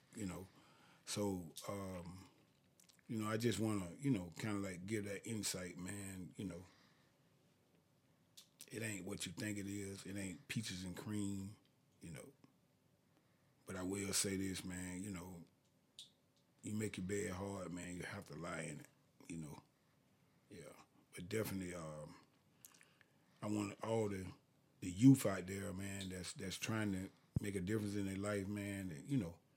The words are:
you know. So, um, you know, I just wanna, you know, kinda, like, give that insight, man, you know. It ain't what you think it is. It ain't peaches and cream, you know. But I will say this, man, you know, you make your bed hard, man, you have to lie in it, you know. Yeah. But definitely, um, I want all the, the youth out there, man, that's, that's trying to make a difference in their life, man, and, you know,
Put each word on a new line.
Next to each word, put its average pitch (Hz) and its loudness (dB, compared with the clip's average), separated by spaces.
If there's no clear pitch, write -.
you 107 -2
know. 90 -6
So, 101 2
um, 92 -4
you 113 0
know, 107 2
I 110 4
just 113 4
wanna, 107 4
you 139 6
know, 90 2
kinda, 101 0
like, 92 -6
give 107 0
that 98 -6
insight, 95 -2
man, 95 -6
you 107 -2
know. 87 -6
It 107 -4
ain't 101 -2
what 98 -2
you 90 -4
think 104 2
it 98 -2
is. 98 -2
It 98 -4
ain't 98 -4
peaches 95 -2
and 90 -4
cream, 101 -2
you 170 -10
know. - -10
But 95 -8
I 92 -4
will 98 0
say 98 4
this, 95 0
man, 90 -4
you 104 -4
know, 90 -6
you 110 -2
make 107 0
your 95 0
bed 98 2
hard, 92 -2
man, 87 -4
you 87 -4
have 101 -6
to - -10
lie 82 -2
in 76 -6
it, - -14
you 85 -6
know. 76 -8
Yeah. - -12
But 90 -6
definitely, 98 0
um, 78 -6
I - -2
want 104 2
all 110 4
the, 95 -2
the 95 -2
youth 120 12
out 95 2
there, 98 -2
man, 98 -4
that's, 92 -4
that's 92 -4
trying 110 2
to 95 0
make 101 0
a 98 0
difference 104 2
in 101 2
their 95 0
life, 101 0
man, 101 -2
and, 143 -8
you 139 2
know, 87 0